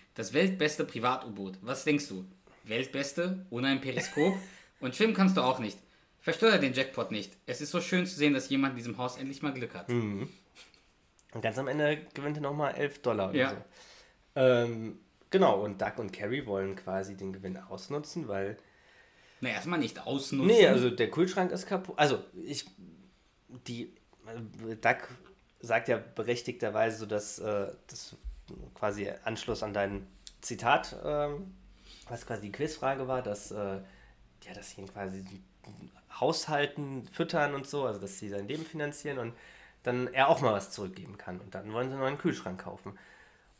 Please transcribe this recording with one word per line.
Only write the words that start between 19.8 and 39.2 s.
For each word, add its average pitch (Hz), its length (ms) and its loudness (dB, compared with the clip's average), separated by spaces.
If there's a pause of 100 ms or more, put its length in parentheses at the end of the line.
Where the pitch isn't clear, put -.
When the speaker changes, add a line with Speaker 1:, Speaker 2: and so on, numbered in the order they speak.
Speaker 1:
ausnutzen. 139 420 0
Speaker 2:
Nee, 214 200 12
also 127 220 6
der 117 220 2
Kühlschrank 185 400 2
ist - 160 -4
kaputt. 185 300 -4
Also 135 260 4 (220)
ich, 139 200 -8 (1000)
die, 120 260 -8 (340)
äh, 113 480 -10
Duck - 340 2 (520)
sagt 117 280 2
ja 113 120 2 (140)
berechtigterweise 113 840 0
so, 107 80 -8
dass, 104 340 -4
äh, 104 280 -2 (200)
das - 280 -14 (600)
quasi 104 340 -2 (160)
Anschluss 110 380 -4
an 104 100 -4
dein 190 340 0 (340)
Zitat, - 640 0
ähm, 147 500 -4 (540)
was 120 180 -10
quasi 107 180 -6
die 101 80 -10
Quizfrage 135 560 -2
war, 127 140 0
dass, 104 300 -6
äh, 101 280 -4 (640)
ja, - 100 -14
dass - 160 -14
sie - 100 -16
ihn 98 100 -12
quasi 95 320 -8 (960)
haushalten, 143 920 0
füttern 151 420 0
und 139 140 -6
so, 143 180 -2
also 107 140 -2
dass 95 180 -8
sie 104 120 -10
sein 101 180 -6
Leben 156 180 -6
finanzieren 147 540 -6
und 117 140 -6 (500)